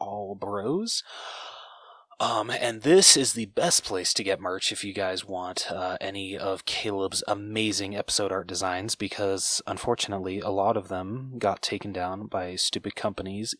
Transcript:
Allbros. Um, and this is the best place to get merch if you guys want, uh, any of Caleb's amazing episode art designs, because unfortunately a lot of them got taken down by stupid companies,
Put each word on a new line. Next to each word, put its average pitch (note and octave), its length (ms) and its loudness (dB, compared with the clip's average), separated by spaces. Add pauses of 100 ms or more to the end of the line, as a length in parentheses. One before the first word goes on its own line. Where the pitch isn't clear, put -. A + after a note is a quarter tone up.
Allbros. G2+ 1040 -2 (1160)
Um, A2+ 300 2
and A2+ 320 -2
this F#3 340 10
is C3+ 180 2
the A2 120 -2
best B2 380 2
place F#2 300 0
to G#2+ 100 0
get F#2+ 160 2
merch F#2 320 -2
if G2+ 100 -6
you G2+ 100 -6
guys F#2 320 -2
want, F#2 460 -6
uh, F#2 300 -2
any G2 360 -6
of F#2+ 280 -2
Caleb's G2 640 0
amazing G#2 680 0
episode G2+ 380 0
art F#2 160 -2
designs, F#2 480 -2
because G2 720 0
unfortunately F#2+ 720 -2
a F#2 100 -4
lot G2 260 4
of F#2 120 -2
them A2 500 -6
got G2 240 2
taken G#2 300 -4
down F#2 340 -4
by F2+ 300 -4
stupid - 400 -2
companies, G2+ 640 -4